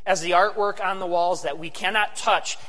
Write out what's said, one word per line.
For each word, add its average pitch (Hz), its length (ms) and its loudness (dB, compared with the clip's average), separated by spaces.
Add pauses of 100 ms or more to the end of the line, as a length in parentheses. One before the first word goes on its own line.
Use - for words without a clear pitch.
as 190 140 2
the 170 100 -4
artwork 202 520 2
on 190 180 -2
the 185 60 -4
walls 175 360 0
that 156 160 -4
we 165 120 -8
cannot 208 460 0
touch - 400 0 (120)